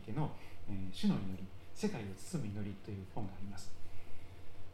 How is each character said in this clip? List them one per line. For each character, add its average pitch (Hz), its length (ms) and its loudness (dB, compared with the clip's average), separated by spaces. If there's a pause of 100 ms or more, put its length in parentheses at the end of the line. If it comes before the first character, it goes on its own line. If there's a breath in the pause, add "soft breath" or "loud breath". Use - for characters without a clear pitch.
ケ 107 80 -4
の、 151 180 2 (380 loud breath)
え - 20 2
ー、 95 220 2
主 - 140 4
の 165 80 6
祈 92 200 0
り、 - 80 -6 (300 loud breath)
世 208 160 0
界 123 120 -2
を 101 120 -6
包 - 300 -4
む 104 100 -2
祈 101 160 -2
り 98 60 -6 (100)
と 107 60 -6
い 95 100 -4
う 95 40 -8 (100)
本 - 100 2
が - 80 -4
あ - 80 -8
り 101 60 2
ま 101 100 -2
す。 - 160 2 (1000 loud breath)